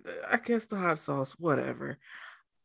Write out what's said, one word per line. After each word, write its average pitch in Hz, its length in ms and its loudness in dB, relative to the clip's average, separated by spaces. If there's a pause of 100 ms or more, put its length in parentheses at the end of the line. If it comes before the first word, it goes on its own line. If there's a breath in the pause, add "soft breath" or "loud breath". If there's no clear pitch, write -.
(300)
I 240 80 6
guess 233 260 0
the - 140 -4
hot 170 200 4
sauce, 139 340 -2
whatever. 135 640 0 (680 loud breath)